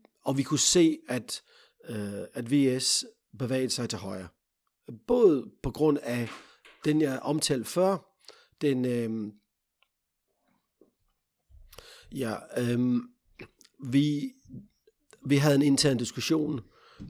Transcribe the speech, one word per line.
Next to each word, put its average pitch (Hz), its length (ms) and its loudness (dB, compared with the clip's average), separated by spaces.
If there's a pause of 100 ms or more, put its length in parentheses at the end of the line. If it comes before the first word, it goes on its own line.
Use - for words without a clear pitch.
(240)
og 135 140 -2
vi 135 40 0
kunne 143 160 -2
se, 165 400 4 (100)
at, - 340 -6 (460)
øh, 101 340 -8 (120)
at 120 160 -8
V 135 300 2
S - 240 -2 (340)
bevægede 131 320 -2
sig 120 180 -4
til 110 100 -8
højre. 95 300 -10 (760)
Både 208 380 6 (180)
på 135 80 -6
grund 147 320 2
af 120 260 -4 (560)
den, 151 160 2
jeg 135 180 0
omtalte 143 460 -2
før, 185 340 0 (600)
den, 127 240 0
øhm, 113 460 -2 (2750)
ja, 113 200 -4 (240)
øhm, 120 420 2 (880)
vi, 147 420 0 (920)
vi 139 100 4
havde 143 180 4
en 139 80 6
intern 139 340 4
diskussion, 147 640 -2 (500)